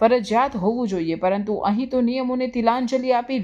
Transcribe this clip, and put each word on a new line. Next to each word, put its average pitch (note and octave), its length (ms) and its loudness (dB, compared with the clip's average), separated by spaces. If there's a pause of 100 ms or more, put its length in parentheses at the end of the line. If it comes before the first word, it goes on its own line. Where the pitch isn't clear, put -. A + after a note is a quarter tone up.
ફરજિયાત A#3 560 2
હોવું A3+ 320 0
જોઈએ, E3 280 -2
પરંતુ G3 460 0
અહીં B3 280 0
તો B3+ 100 0
નિયમોને B3+ 480 0
તિલાંજલિ B3 640 0
આપી B3 320 0